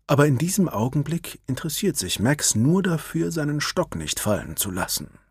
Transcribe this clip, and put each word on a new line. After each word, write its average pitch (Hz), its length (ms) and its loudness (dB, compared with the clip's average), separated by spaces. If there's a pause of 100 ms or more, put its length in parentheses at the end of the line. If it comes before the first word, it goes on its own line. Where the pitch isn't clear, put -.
aber 147 220 6
in 131 100 4
diesem 175 320 0
Augenblick 147 760 -2
interessiert 151 500 -2
sich 92 220 -2
Max 135 340 2
nur 156 300 4
dafür, 170 480 -2
seinen 147 280 -2
Stock - 360 -2
nicht 78 240 -6
fallen 95 360 0
zu - 140 -2
lassen. - 400 -4 (220)